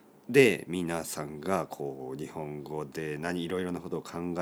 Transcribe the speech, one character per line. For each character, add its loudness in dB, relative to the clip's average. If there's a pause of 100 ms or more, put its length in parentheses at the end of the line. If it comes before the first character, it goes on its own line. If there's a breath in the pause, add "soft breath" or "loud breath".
(280 loud breath)
で 8
皆 0
さ -6
ん -8
が 0
こ -6
う、 -8
日 -6
本 -6
語 -6
で -4
何、 -2
い -4
ろ 0
い 0
ろ -2
な -4
こ -10
と -2
を -10
考 -4